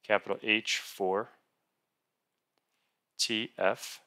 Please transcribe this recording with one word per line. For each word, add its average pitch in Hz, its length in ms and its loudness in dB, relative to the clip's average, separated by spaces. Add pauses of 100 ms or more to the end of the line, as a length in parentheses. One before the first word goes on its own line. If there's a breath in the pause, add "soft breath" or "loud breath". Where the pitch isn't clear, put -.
capital 101 400 2
H 110 340 2
four, 98 520 -2 (1900)
T 113 400 -2
F - 500 0